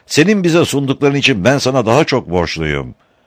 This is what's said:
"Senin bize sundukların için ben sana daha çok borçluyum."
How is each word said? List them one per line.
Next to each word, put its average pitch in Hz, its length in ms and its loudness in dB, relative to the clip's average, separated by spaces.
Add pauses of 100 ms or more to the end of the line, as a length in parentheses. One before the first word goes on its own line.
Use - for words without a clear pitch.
"Senin 190 380 2
bize 165 200 2
sundukların 139 500 -2
için 135 300 0
ben 135 140 2
sana 127 280 -2
daha 131 180 2
çok 120 260 -4
borçluyum." 78 640 -4 (320)